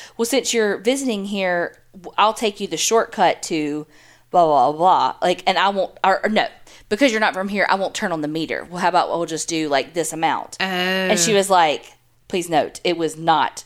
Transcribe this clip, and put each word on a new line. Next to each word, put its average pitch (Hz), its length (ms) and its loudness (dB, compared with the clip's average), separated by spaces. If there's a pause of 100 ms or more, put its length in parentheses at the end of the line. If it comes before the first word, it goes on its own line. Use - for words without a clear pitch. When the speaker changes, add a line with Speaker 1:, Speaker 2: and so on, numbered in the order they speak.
(180)
Speaker 1:
Well, 226 80 -2
since 233 280 0
you're 214 260 0
visiting 240 460 -2
here, 185 520 -2 (160)
w-, - 240 -18
I'll 214 160 4
take 214 260 -4
you 196 80 -6
the 165 100 -6
shortcut 214 680 0
to 151 440 -4 (440)
blah, 175 160 6
blah, 143 240 4
blah, 151 60 -6
blah. 160 380 2 (120)
Like, 180 180 -2
and 185 140 0
I 190 100 4
won't, 196 340 -2
or, 190 220 2
or 202 40 0
no, 208 180 0 (420)
because 233 220 4
you're 214 100 0
not 190 140 0
from 190 140 -4
here, 196 200 0
I 185 60 4
won't 190 180 -2
turn 202 180 -4
on 160 100 -4
the 151 60 -4
meter. 151 400 -4
Well, 175 140 -8
how 180 80 4
about 165 200 2
we'll 165 180 -2
just 160 200 -6
do, 160 220 -2
like, 135 240 0
this 165 180 -2
amount?" 160 480 -4
And 185 600 0
she 170 140 2
Speaker 2:
Oh. - 20 4
Speaker 1:
was 190 160 2
like, 165 420 2 (360)
please 175 200 -4
note, 143 340 0
it 175 140 0
was 156 180 -4
not 156 500 0